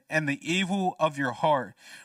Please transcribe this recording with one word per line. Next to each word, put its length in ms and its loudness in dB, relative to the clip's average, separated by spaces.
and 200 0
the 120 -2
evil 600 0
of 180 2
your 140 0
heart, 420 0